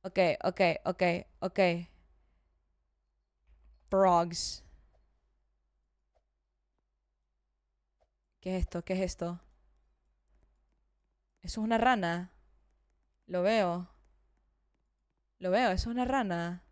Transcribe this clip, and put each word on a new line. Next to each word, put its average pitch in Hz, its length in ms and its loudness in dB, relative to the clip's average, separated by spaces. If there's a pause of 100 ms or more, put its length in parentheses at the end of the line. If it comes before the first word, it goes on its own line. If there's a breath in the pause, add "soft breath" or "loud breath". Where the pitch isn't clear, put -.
Ok, 190 160 -4 (260)
ok, - 160 -2 (240)
ok, 185 180 -2 (380)
ok. 190 200 -4 (2250)
Frogs. 175 720 2 (3750)
¿Qué 185 160 -6
es 180 80 -2
esto? - 200 -8
¿Qué - 100 -6
es 185 60 -2
esto? 175 400 -6 (2000)
Eso 185 200 -8
es 214 40 -2
una 226 140 2
rana. 185 540 0 (920)
Lo 180 160 -2
veo. 180 460 0 (1500)
Lo 185 120 -4
veo, 220 200 4
eso 185 200 -2
es 233 40 -6
una 247 100 -2
rana. 180 680 -2